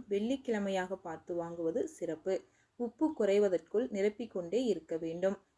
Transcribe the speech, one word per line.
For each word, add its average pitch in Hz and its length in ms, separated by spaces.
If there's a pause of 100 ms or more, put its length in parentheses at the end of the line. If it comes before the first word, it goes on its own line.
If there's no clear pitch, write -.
வெள்ளிக்கிழமையாக 202 840
பார்த்து 170 400
வாங்குவது 170 520
சிறப்பு. 170 480 (440)
உப்பு 240 340
குறைவதற்குள் 202 760
நிரப்பிக்கொண்டே 208 760
இருக்க 175 320
வேண்டும். 170 400 (200)